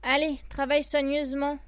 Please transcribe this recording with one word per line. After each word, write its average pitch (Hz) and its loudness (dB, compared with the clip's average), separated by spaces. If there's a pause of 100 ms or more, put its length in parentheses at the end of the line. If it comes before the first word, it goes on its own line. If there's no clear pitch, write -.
Allez, 285 2
travaille 277 2
soigneusement. 277 0